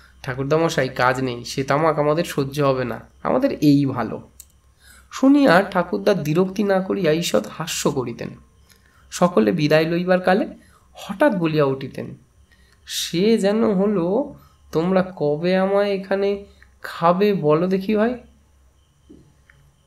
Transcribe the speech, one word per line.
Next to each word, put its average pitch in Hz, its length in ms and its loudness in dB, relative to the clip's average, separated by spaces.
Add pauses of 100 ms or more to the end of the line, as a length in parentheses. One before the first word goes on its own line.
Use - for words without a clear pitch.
(240)
"ঠাকুরদা 135 340 -2
মশাই, 156 320 0
কাজ 127 320 0
নেই, 123 240 -6
সে - 180 -6
তামাক 151 360 0
আমাদের 151 240 0
সহ্য 139 380 -4
হবে 135 220 2
না, 113 160 -6 (240)
আমাদের 262 280 0
এই 143 340 4
ভালো।" 117 360 -4 (920)
শুনিয়া 269 500 4 (100)
ঠাকুরদা 196 420 0
দ্বিরক্তি 180 500 0
না 190 160 2
করিয়া 190 320 0
ঈষৎ 170 380 0
হাস্য - 420 -4
করিতেন। 123 380 -6 (840)
সকলে 202 400 2
বিদায় 156 340 2
লইবার 180 340 0
কালে 190 280 0 (460)
হঠাৎ 240 420 0
বলিয়া 156 300 0
উঠিতেন, 135 500 -6 (680)
"সে 208 520 0
যেন 208 360 0
হলো, 196 600 0 (380)
তোমরা 185 440 0
কবে 151 420 0
আমায় 196 340 0
এখানে 196 540 -4 (360)
খাবে 185 520 2
বলো 156 340 2
দেখি 190 280 0
ভাই?" 233 220 0 (1700)